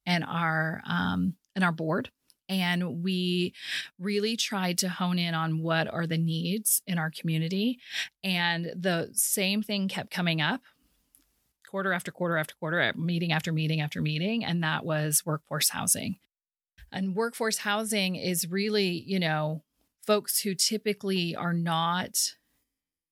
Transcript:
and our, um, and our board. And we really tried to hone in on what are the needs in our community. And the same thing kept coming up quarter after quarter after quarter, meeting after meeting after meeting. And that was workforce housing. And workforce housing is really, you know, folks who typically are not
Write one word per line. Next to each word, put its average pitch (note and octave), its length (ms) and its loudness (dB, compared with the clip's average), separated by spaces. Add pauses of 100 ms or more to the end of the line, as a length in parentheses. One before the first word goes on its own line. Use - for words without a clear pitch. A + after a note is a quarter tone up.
and F3 160 2
our, D#3+ 640 0
um, F3+ 480 2 (200)
and F#3+ 100 2
our F3 80 4
board. E3 380 -2 (380)
And F3 540 0
we F3+ 520 0 (440)
really G#3 380 0
tried F#3 420 0
to F#3+ 100 0
hone F3+ 300 0
in E3+ 160 0
on D#3+ 240 0
what D#3+ 300 2
are E3+ 180 -4
the E3 120 0
needs E3+ 680 0
in F#3 120 0
our D#3+ 120 0
community. F3 720 -2 (420)
And F3 440 0 (100)
the F3 380 0
same G3+ 480 2
thing G3+ 260 0
kept - 220 -6
coming E3+ 300 2
up F3 200 2 (1080)
quarter F#3+ 240 0
after F3+ 200 -2
quarter E3+ 260 0
after D#3 160 -4
quarter, D#3 420 0
meeting E3+ 360 0
after D#3 200 0
meeting D#3 280 0
after D3+ 200 -4
meeting. E3 440 0
And E3+ 180 0
that D#3 240 0
was D3+ 400 0
workforce D3+ 440 -2
housing. - 460 -2 (760)
And F#3+ 240 -2
workforce A3+ 420 0
housing G3+ 560 0
is F3 340 -2
really, G3 560 2
you F#3+ 140 0
know, D#3 460 0 (420)
folks G#3 340 2
who G3 140 -2
typically F#3+ 800 0
are F3 180 -2
not E3+ 840 0 (760)